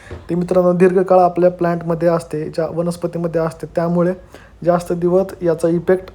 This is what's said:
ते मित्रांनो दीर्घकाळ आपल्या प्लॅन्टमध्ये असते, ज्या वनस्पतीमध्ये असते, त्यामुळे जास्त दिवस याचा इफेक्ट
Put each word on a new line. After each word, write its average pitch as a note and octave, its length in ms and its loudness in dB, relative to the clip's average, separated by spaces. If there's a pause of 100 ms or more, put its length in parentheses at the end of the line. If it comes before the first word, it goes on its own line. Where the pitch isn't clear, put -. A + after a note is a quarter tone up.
(300)
ते E3+ 40 -2
मित्रांनो F3+ 380 2
दीर्घकाळ F#3 460 4
आपल्या F3 320 4
प्लॅन्टमध्ये E3+ 580 -2
असते, D#3+ 360 -2
ज्या D#3 220 -4
वनस्पतीमध्ये E3+ 760 -4
असते, D#3+ 260 -6
त्यामुळे F3 460 0 (520)
जास्त F3 280 0
दिवस F3 500 0
याचा E3 260 0
इफेक्ट F3 360 0 (100)